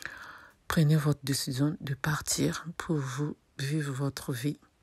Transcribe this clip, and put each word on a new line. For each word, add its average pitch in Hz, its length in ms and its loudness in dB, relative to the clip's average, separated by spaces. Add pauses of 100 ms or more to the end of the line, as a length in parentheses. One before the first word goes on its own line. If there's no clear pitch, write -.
(680)
Prenez 156 280 6
votre 147 280 4
décision 135 580 0
de 139 140 -4
partir - 680 0 (140)
pour - 180 0
vous 139 400 -2 (220)
vivre 143 340 -2
votre 135 400 -2
vie. 131 280 -4 (240)